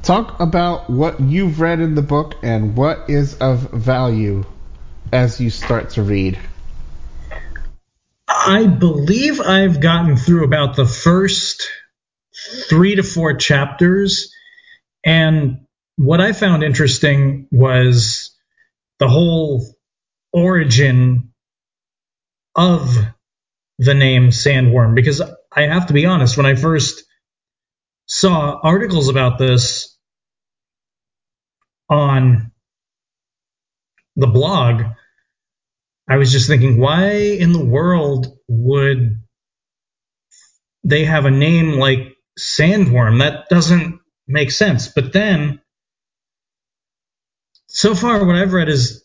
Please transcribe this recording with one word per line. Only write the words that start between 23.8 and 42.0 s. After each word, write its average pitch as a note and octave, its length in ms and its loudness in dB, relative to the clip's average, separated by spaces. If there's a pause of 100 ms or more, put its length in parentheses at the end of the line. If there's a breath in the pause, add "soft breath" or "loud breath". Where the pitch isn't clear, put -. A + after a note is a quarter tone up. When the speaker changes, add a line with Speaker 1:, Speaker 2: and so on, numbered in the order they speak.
Speaker 2:
name C3 360 4
Sandworm, A#2+ 680 2
because C3+ 260 2 (300)
I D3 120 0
have E3+ 240 0
to D3+ 60 -2
be C#3+ 120 2
honest, D3+ 320 2
when C#3 80 2
I C3+ 100 2
first D3+ 480 -2 (1040)
saw D3+ 560 -2
articles E3+ 460 0
about C3 280 0
this, B2+ 580 -2 (1900)
on C3 640 2 (1600)
the C3 120 2
blog, A#2+ 560 2 (1300 loud breath)
I C3+ 80 2
was C3 140 2
just C3 160 2
thinking, B2 320 2
why E3 320 2
in G#3 420 0
the E3 100 0
world C#3+ 640 0 (200)
would B2 760 0 (1600 soft breath)
they D3 220 0
have D3+ 200 0
a C3+ 60 4
name D#3 420 2
like C3 420 -2 (240)